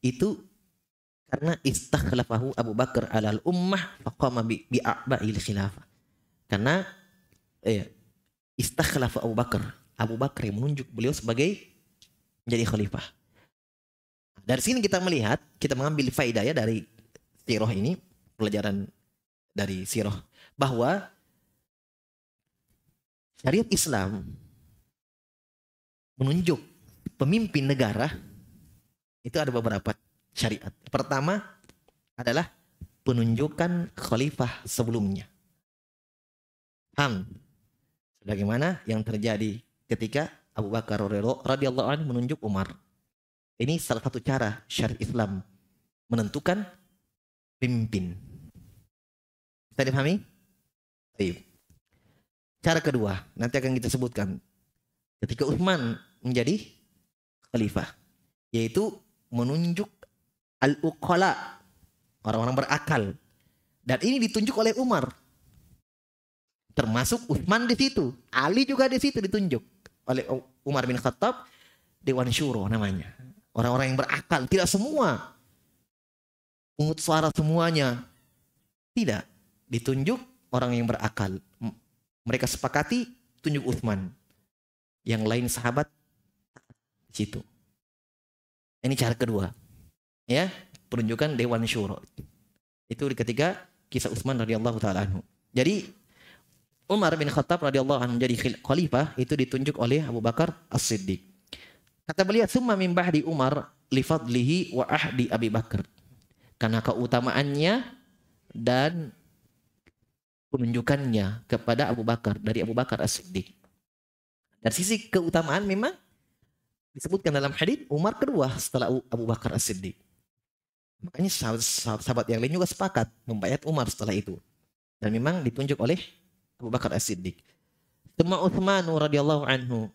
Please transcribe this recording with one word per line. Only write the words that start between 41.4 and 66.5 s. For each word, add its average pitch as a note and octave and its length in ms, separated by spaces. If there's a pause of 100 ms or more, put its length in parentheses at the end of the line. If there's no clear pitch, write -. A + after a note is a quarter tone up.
radhiyallahu C3 420
anhu D3 220
menunjuk B2 320
Umar. F#2+ 240 (920)
Ini D3 240
salah A2+ 200
satu B2+ 200
cara B2 480
syariat A2+ 320
Islam G2+ 400 (640)
menentukan D3+ 560 (960)
pemimpin. A2 560 (1600)
Bisa - 80
dipahami? C#3 400 (920)
Baik. F2+ 280 (1200)
Cara E3 200
kedua, G#2+ 360 (160)
nanti A#2+ 240
akan C3 200
kita B2 120
sebutkan. A#2+ 480 (840)
Ketika A#2 240
Utsman C3+ 520 (240)
menjadi B2+ 400 (880)
khalifah, G#2 360 (680)
yaitu A#2 400 (360)
menunjuk E3 600 (680)
al-uqala, D#3 1040 (640)
orang-orang A#2 360
berakal. C#3+ 400 (800)
Dan - 200
ini A#3+ 240
ditunjuk G#3+ 320
oleh A3 200
Umar. A#3+ 280 (1700)